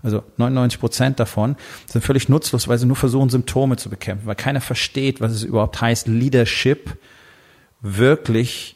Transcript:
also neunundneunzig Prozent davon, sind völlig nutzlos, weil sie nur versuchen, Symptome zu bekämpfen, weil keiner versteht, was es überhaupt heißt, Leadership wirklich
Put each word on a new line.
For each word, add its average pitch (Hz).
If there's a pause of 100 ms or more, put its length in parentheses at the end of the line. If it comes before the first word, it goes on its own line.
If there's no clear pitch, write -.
also 107 (140)
neunundneunzig 123
Prozent 131
davon, 117 (300)
sind -
völlig 135
nutzlos, 139
weil 120
sie 123
nur 131
versuchen, 131
Symptome 131
zu -
bekämpfen, 104
weil 107
keiner 135
versteht, 135
was 113
es 110
überhaupt 110
heißt, 117
Leadership 127 (840)
wirklich 117